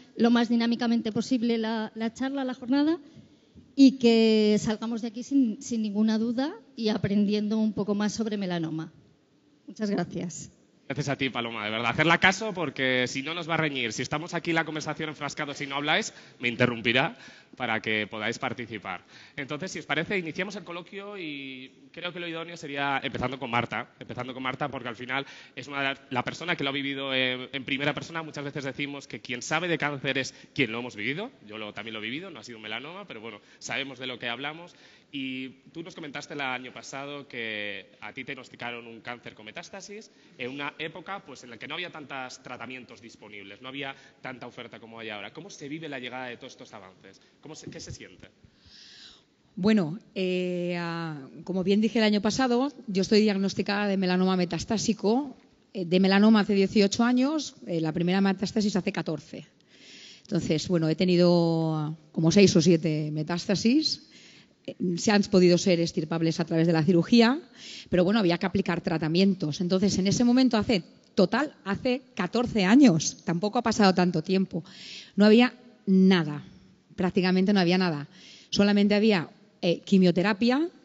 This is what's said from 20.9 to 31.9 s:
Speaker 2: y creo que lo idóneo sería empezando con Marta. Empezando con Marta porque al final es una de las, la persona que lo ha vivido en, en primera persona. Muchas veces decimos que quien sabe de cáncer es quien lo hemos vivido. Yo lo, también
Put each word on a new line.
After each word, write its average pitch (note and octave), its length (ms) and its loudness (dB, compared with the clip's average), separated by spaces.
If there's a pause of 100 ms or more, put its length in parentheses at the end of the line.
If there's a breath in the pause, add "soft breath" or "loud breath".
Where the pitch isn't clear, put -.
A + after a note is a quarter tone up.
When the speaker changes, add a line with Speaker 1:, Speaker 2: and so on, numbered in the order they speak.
Speaker 2:
y C#3 720 -14
creo E3+ 220 -10
que F3 60 -12
lo F3 80 -8
idóneo E3 300 -10
sería C#3+ 440 -4
empezando B2+ 380 -4
con B2+ 100 -8
Marta. A#2 400 -2 (100)
Empezando B2 360 -10
con C3 80 -10
Marta C3 260 -4
porque B2 200 -10
al A2+ 60 -8
final C3 300 -6 (300 loud breath)
es C3 120 -14
una C#3+ 120 -8
de C#3 60 -2
las, C3+ 160 -4 (100)
la B2 120 0
persona D#3+ 320 -6
que D3+ 80 -4
lo C#3 60 -2
ha C3+ 40 -4
vivido C#3 420 -6
en, B2+ 360 -2
en C#3 120 -8
primera C#3 320 -2
persona. E3 260 -10
Muchas D3+ 220 -10
veces C#3+ 200 -8
decimos C#3 440 -8
que A#2+ 120 -12
quien A#2+ 220 -8
sabe E3 260 -4
de E3 120 -2
cáncer C#3 400 -4
es - 160 -6 (180 loud breath)
quien A#2+ 180 0
lo A#2 60 -6
hemos A#2+ 180 -10
vivido. C#3+ 360 -6 (160)
Yo G#2 100 -14
lo, G#2+ 160 -10
también A2 220 -12